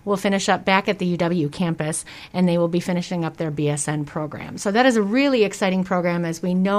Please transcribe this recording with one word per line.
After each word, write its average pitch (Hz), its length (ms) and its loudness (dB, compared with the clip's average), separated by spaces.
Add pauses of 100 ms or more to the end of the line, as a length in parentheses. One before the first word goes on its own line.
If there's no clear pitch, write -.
will 202 120 0
finish 196 300 0
up 185 160 2
back 196 240 2
at 190 120 -2
the 185 80 -2
U 175 100 0
W 170 320 0
campus, 165 560 -2 (280)
and 185 140 2
they 170 100 2
will 170 120 2
be 175 100 0
finishing 175 460 -2
up 156 100 -6
their 160 160 -4
B 147 160 -2
S 147 220 -2
N 151 160 -2
program. - 520 -10
So 202 140 -2
that 240 140 4
is 247 100 6
a 220 60 4
really 247 420 2
exciting 190 400 0
program, 175 400 0
as 165 180 -4
we 180 120 -2
know 185 260 2